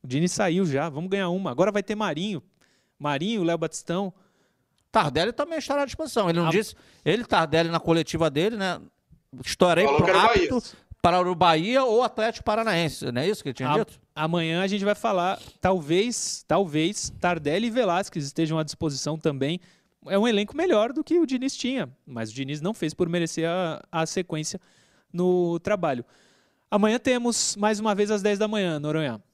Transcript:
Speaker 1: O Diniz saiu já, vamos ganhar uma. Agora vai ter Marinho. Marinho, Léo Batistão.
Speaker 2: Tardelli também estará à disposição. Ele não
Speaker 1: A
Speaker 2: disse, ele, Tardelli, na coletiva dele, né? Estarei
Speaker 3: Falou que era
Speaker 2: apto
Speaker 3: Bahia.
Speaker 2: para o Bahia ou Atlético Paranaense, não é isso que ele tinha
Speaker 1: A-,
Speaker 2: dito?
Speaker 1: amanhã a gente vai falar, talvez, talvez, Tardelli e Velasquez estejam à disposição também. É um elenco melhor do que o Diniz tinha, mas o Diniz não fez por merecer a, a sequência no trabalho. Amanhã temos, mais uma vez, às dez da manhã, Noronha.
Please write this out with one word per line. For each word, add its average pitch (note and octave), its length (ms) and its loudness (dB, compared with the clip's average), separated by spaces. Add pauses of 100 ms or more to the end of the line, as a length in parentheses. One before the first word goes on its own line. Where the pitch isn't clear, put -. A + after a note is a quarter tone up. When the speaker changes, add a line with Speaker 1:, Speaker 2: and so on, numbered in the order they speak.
Speaker 1:
O - 60 -18
Diniz C#3+ 240 0
saiu F#3+ 340 0
já, D3 240 0
vamos D#3+ 220 -8
ganhar F#3+ 180 -2
uma. F3+ 220 -4
Agora F3 220 2
vai G3+ 100 -2
ter G#3 140 -6
Marinho. F#3+ 440 -4 (580)
Marinho, D#3+ 440 -2
Léo E3+ 160 0
Batistão. F3 560 -6 (800)
Speaker 2:
Tardelli E3 400 0
também D#4+ 260 -4
estará C#4+ 240 -2
à C#4 40 -2
disposição. A#3 440 -2
Ele E3+ 80 2
não E3+ 100 2
Speaker 1:
A - 20 2
Speaker 2:
disse, G#3 260 -2 (280)
ele, G#3 200 0
Tardelli, E3 440 2
na E3 120 0
coletiva E3 500 0
dele, F3+ 260 -2
né? F#3 240 -6 (640)
Estarei F3+ 400 4
Speaker 3:
Falou A3+ 200 4
que E3+ 60 4
era F3+ 140 6
Speaker 2:
apto A3+ 360 4
Speaker 3:
Bahia. - 20 -16 (400)
Speaker 2:
para F3+ 280 4
o F3+ 40 0
Bahia F3 500 4
ou A#3 180 4
Atlético A3 420 -2
Paranaense, E3+ 680 -2
não A#2+ 80 -2
é D#3+ 80 0
isso G#3 140 -4
que C#3 80 -6
ele A#2+ 40 -6
tinha C3 140 -4
Speaker 1:
A-, D3+ 100 2
Speaker 2:
dito? - 220 -4 (140)
Speaker 1:
amanhã E3 480 -2
a G3 40 0
gente G3 160 -2
vai G3+ 120 0
falar, G3 440 -2 (220)
talvez, F#3 880 0
talvez, E3+ 720 0
Tardelli F3 460 0
e A#3 40 -2
Velasquez G3 540 0
estejam D#3 340 -2
à D#3 40 0
disposição D3+ 560 -6
também. D3+ 420 -2 (460)
É F#3+ 120 0
um G#3+ 80 2
elenco G#3 300 0
melhor B3+ 340 2
do C#4+ 140 -4
que E4+ 140 2
o E4 80 4
Diniz B3+ 280 -2
tinha, A#3+ 360 -4 (160)
mas A2+ 240 -6
o G#2+ 40 -18
Diniz C#3 280 -6
não F#3+ 100 -2
fez E3 220 -4
por E3+ 160 -2
merecer E3 360 0
a, E3+ 460 -2
a D#3+ 140 2
sequência F3 520 -4 (540)
no F3 480 2
trabalho. E3+ 420 -2 (680)
Amanhã G#3+ 280 4
temos, A#3+ 580 0
mais G#3 220 2
uma G#3+ 160 0
vez, G#3 160 0
às G#3 120 0
dez G3+ 160 2
da G#3+ 100 0
manhã, F#3 300 -2
Noronha. D3+ 420 -2 (140)